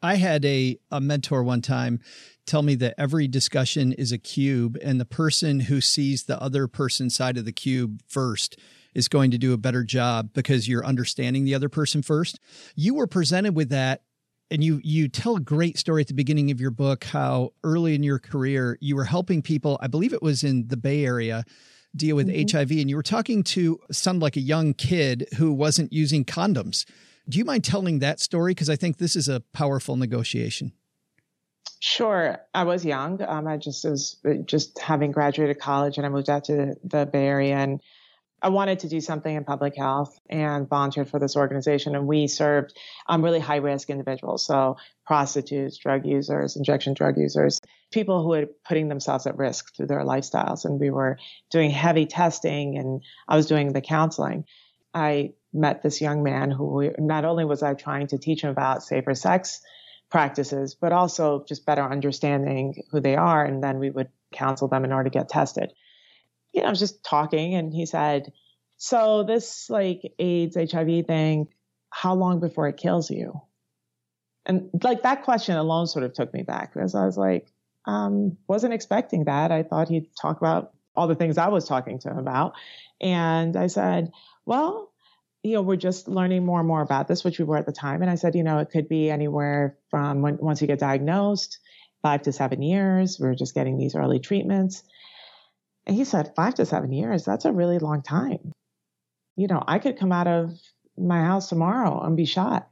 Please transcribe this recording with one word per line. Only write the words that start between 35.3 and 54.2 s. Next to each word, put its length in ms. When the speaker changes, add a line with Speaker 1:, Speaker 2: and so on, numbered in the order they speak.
Speaker 2:
college, 360
and 100
I 20
moved 200
out 160
to 120
the, 280
the 220
Bay 200
Area, 300
and 240
I 80
wanted 320
to 80
do 120
something 340
in 100
public 320
health 420
and 380
volunteered 400
for 120
this 160
organization. 580
And 120
we 220
served, 480
um, 140
really 180
high 160
risk 340
individuals. 560
So 300
prostitutes, 680
drug 300
users, 500
injection 380
drug 220
users, 440
people 300
who 80
were 160
putting 220
themselves 380
at 100
risk 400
through 100
their 180
lifestyles. 600
And 160
we 100
were 280
doing 200
heavy 360
testing, 720
and 240
I 80
was 100
doing 260
the 80
counseling. 640